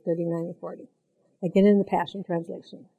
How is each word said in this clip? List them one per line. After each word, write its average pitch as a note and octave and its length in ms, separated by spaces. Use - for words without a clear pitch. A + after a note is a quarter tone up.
thirty-nine E3+ 400
and F3 160
forty. - 260
Again F#3+ 220
in G3+ 120
the G3 60
Passion F#3+ 400
Translation. - 640